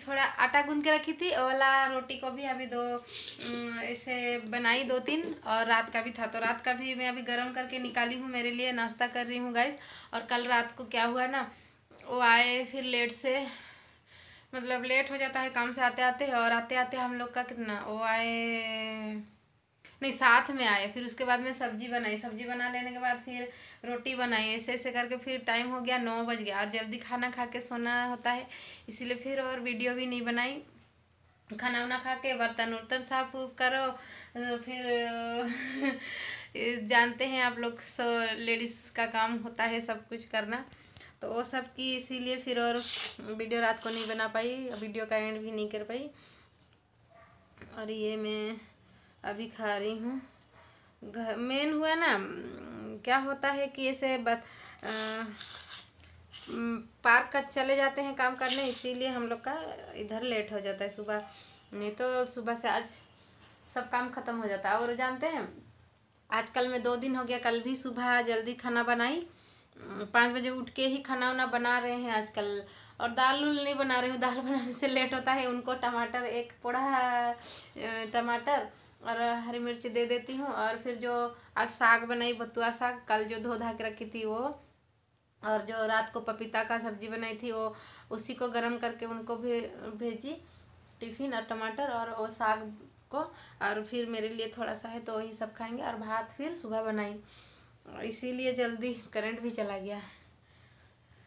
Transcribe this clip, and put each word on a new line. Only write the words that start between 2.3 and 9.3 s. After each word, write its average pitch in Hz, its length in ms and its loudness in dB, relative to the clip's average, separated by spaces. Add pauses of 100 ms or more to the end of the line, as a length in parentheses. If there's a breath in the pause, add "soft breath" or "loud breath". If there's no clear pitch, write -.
भी 269 140 -6
अभी 254 200 -2
दो, 240 160 -2 (160)
अम, 240 840 -6
ऐसे 240 540 -2 (120)
बनाई 240 340 4
दो 254 180 2
तीन, 311 320 0 (120)
और 220 200 4
रात - 280 6
का 226 80 2
भी 240 100 -4
था। 226 160 -4
तो 226 120 -4
रात 233 220 2
का 254 120 2
भी 262 220 -2
मैं 254 140 0
अभी 247 120 -4
गर्म 247 320 -2
करके 254 260 -4
निकाली 247 400 0
हूँ, 262 100 -6
मेरे 240 220 0
लिए 247 200 0
नाश्ता 233 360 0
कर 240 180 -2
रही 240 120 -4